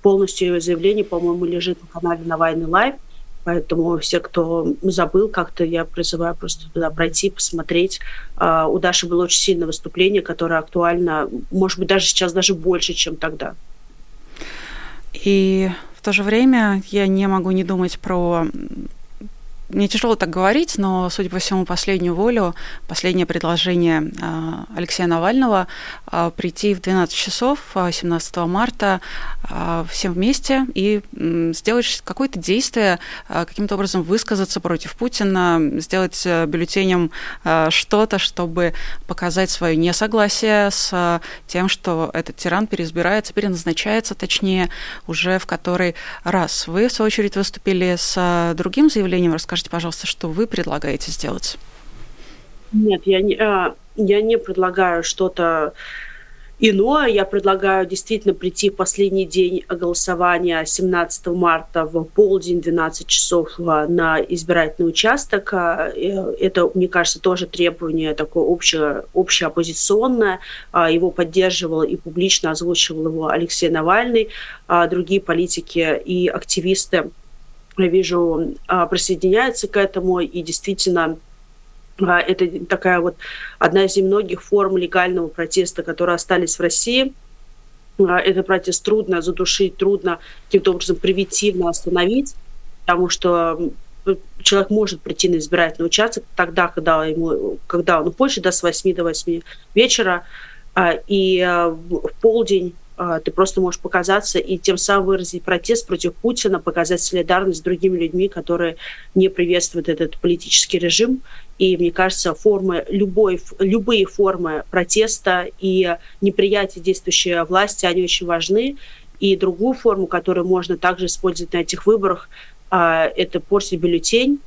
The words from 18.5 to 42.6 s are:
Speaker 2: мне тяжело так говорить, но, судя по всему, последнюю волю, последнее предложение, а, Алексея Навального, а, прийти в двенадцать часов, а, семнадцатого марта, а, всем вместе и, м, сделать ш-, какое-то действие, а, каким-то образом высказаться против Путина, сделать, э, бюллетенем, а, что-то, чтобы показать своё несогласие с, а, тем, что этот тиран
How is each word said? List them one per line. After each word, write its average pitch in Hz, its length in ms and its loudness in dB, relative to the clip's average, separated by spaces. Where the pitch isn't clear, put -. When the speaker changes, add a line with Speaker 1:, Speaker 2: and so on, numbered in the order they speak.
Speaker 2:
мне 196 180 0
тяжело 220 280 2
так 175 160 -2
говорить, 208 480 2
но, 185 320 0
судя 185 180 -4
по 180 80 -4
всему, 185 260 0
последнюю 180 520 0
волю, 202 400 0
последнее 180 400 0
предложение, 170 920 0
а, 165 460 -6
Алексея 175 300 -4
Навального, 190 640 2
а, 170 240 0
прийти 202 420 -2
в 180 80 -4
двенадцать 185 360 0
часов, 254 420 -2
а, 180 160 0
семнадцатого 170 560 -2
марта, 202 520 0
а, 170 440 -4
всем - 260 -4
вместе 262 600 0
и, 202 280 0
м, 165 380 0
сделать 233 320 0
ш-, - 180 -4
какое-то 269 360 -4
действие, 196 580 0
а, 170 180 -2
каким-то 208 300 -4
образом 190 260 0
высказаться 190 580 0
против 170 360 -4
Путина, 190 640 2
сделать, 185 460 -2
э, 165 220 2
бюллетенем, 175 640 0
а, 160 260 4
что-то, 214 480 2
чтобы 175 560 -2
показать 180 460 -2
своё 165 240 0
несогласие 208 960 2
с, - 220 -2
а, 175 280 2
тем, 180 240 0
что 165 440 -2
этот 165 240 -6
тиран 185 280 0